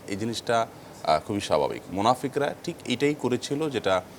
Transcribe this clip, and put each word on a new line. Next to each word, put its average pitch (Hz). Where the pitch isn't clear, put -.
এই 101
জিনিসটা, 113
আহ, 76
খুবই 101
স্বাভাবিক। 76
মুনাফিকরা 131
ঠিক 170
এটাই 147
করেছিল, 143
যেটা 98